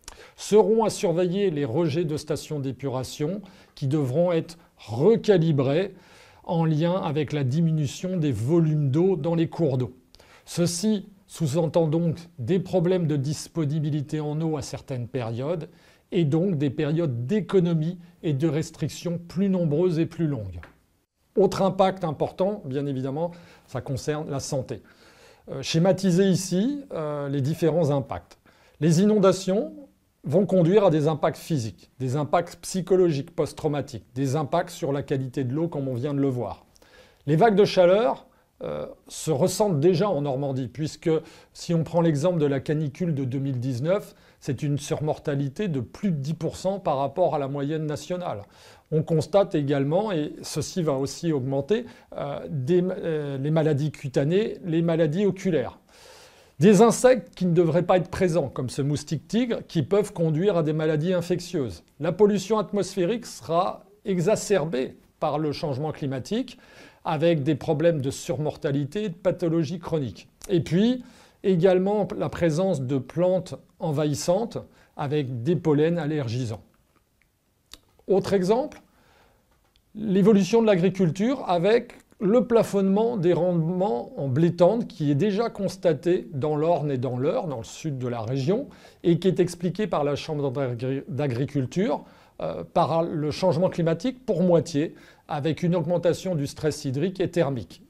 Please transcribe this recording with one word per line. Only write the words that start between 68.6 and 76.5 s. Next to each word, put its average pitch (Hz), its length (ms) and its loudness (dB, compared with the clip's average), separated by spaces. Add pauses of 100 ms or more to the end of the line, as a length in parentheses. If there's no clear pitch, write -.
et 214 60 -4
de 160 40 -10
pathologies 165 640 -2
chroniques. 147 500 -6 (200)
Et 175 120 2
puis, 233 440 0 (400)
également 190 720 4
la 180 120 -4
présence 165 520 0
de 135 180 -2
plantes 175 560 -2 (240)
envahissantes 156 800 -2 (380)
avec 131 480 -4
des 165 100 2
pollens 160 440 2
allergisants. 127 680 -4 (1400)